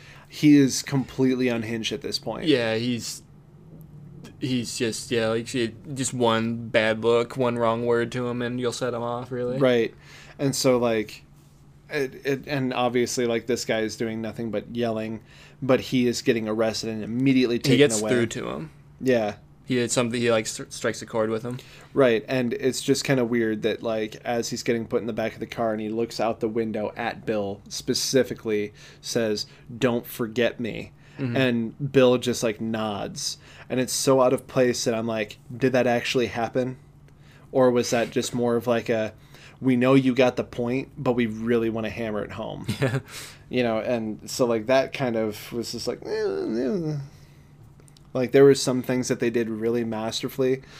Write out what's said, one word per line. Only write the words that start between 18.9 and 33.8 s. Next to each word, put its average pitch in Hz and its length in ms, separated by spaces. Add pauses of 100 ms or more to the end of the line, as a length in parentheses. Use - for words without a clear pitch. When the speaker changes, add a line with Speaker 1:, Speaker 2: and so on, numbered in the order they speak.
Speaker 1:
Yeah. 117 340 (300)
Speaker 2:
He 131 100
did 120 160
something, 120 280
he, 117 120
like, 113 140
stri-, - 280
strikes - 300
a - 20
chord 110 240
with 113 140
him. 123 160 (340)
Speaker 1:
Right, 123 340
and 127 260
it's - 280
just 135 220
kinda 131 200
weird 113 380
that, 110 220
like, 110 320 (100)
as 120 240
he's 120 140
getting 117 240
put 120 140
in 98 40
the 117 80
back 110 220
of - 40
the 113 60
car 113 280
and 107 60
he 107 100
looks 113 300
out 113 200
the 117 80
window 110 500
at 113 260
Bill, 104 460
specifically 113 1040 (260)
says, 107 460 (320)
"Don't 120 300
forget 117 520
me." 110 320 (280)
Speaker 2:
Mm-hmm. 123 180
Speaker 1:
And 123 540
Bill 127 260
just, 117 240
like, 113 180
nods. 110 800 (320)
And 123 100
it's 123 140